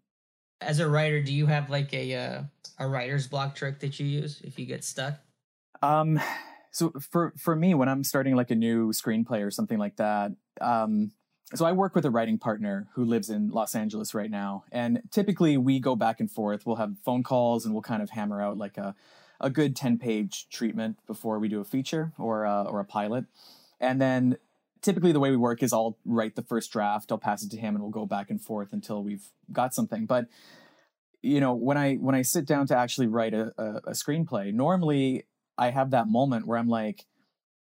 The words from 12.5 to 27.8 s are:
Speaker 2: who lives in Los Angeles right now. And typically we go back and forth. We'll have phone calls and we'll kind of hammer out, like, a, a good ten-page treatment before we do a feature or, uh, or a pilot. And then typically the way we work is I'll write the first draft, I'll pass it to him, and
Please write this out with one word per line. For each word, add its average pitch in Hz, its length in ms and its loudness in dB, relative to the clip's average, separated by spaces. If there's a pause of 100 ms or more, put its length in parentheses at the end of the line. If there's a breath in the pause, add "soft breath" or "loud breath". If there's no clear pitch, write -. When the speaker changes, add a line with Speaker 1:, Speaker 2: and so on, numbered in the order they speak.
Speaker 2:
who 123 100 0
lives 113 260 2
in 104 200 0
Los 110 240 -2
Angeles 107 400 -4
right 110 160 -4
now. 101 420 -6
And 120 380 0
typically 175 480 2
we 135 220 2
go 127 160 0
back 113 240 0
and 107 100 -2
forth. 104 340 -4
We'll 117 120 -2
have 107 280 -4
phone 127 200 -2
calls 120 420 2
and 110 80 -2
we'll 107 80 -4
kind 107 220 -4
of 101 80 -8
hammer 104 280 -4
out, 101 180 -4
like, 104 200 -10
a, 98 180 -8 (460 soft breath)
a 135 80 0
good 139 260 0
ten-page 113 760 -2
treatment 113 580 -4
before 107 320 -4
we 107 80 0
do 104 140 -2
a - 20 -6
feature 156 560 -4
or, 107 260 -2
uh, 101 200 0
or 104 160 -4
a 98 40 -6
pilot. 107 400 -4 (540 loud breath)
And 127 200 0
then 127 380 4 (440)
typically 180 300 4
the 151 80 4
way 139 120 4
we 131 60 4
work 120 260 2
is 120 100 2
I'll 113 320 0
write 110 300 0
the 110 80 -6
first - 280 -4
draft, 107 400 -2
I'll 110 60 0
pass 104 240 -2
it 101 100 -8
to 113 60 -8
him, 107 160 -4
and 104 80 -2